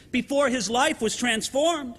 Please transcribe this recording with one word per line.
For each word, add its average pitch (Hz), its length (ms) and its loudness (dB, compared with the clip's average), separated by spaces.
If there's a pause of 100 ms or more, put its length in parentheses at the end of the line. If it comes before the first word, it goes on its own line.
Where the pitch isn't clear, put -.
(120)
before 277 380 0
his 233 200 -2
life 262 320 2
was 214 140 -2
transformed." 254 840 0